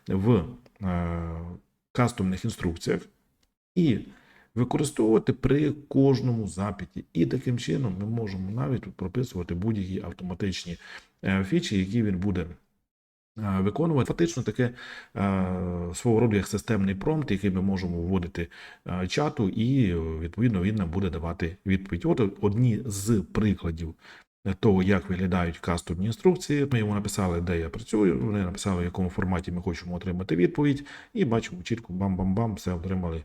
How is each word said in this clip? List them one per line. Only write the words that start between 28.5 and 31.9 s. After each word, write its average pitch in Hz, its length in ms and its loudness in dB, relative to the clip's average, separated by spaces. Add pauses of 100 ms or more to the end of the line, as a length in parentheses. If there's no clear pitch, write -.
в 87 40 0
якому 90 240 -2
форматі 90 420 -2
ми 87 100 -6
хочемо 87 340 -6
отримати 90 400 -4
відповідь, 147 500 2 (280)
і 202 120 2
бачимо 110 380 -2
чітко, - 300 -6